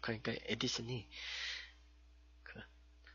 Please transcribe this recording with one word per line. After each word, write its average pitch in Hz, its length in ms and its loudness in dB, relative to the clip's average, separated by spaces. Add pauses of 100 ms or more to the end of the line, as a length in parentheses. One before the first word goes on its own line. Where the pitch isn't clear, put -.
그러니까 113 320 2 (140)
에디슨이, 117 600 2 (1300)
그, - 180 -10 (540)